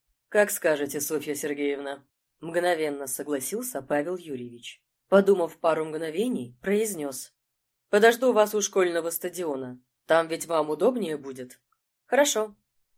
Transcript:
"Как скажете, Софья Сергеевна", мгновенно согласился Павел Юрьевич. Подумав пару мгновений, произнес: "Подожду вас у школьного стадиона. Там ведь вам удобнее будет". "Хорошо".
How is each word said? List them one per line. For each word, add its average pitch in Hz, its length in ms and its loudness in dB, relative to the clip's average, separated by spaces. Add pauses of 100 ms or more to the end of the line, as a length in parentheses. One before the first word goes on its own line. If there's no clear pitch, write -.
(300)
"Как 208 200 4
скажете, 147 520 -2
Софья 147 340 -4
Сергеевна", 143 680 -6 (340)
мгновенно 156 680 -2
согласился 147 720 -6
Павел 147 340 -2
Юрьевич. 123 640 -14 (280)
Подумав 196 480 4
пару 160 260 2
мгновений, 160 800 -6
произнес: 190 720 -4 (560)
"Подожду 233 420 6
вас 208 240 4
у 214 60 0
школьного 170 480 0
стадиона. 156 680 -6 (280)
Там 160 240 4
ведь 165 160 -6
вам 156 240 0
удобнее 175 480 0
будет". 131 420 -14 (460)
"Хорошо". 233 500 2 (420)